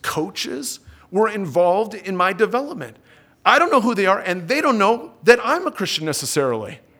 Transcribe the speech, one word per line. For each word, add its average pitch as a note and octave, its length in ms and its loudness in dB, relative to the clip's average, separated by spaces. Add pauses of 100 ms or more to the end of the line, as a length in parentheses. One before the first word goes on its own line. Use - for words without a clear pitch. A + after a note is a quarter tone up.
coaches - 760 -6 (300)
were G#3+ 180 2
involved G3 680 0
in F#3 200 -8
my F#3 180 2
development. G#3 640 -4 (480)
I A#3 120 6
don't F4 140 2
know C4 100 4
who A3+ 140 0
they F#3+ 100 2
are, F#3+ 140 2
and F3+ 280 -6
they C#4 140 0
don't C4+ 160 2
know A3+ 360 0 (100)
that A3+ 200 8
I'm D#4 220 0
a C#4+ 60 -4
Christian D#3+ 340 -6
necessarily C3 760 -2 (200)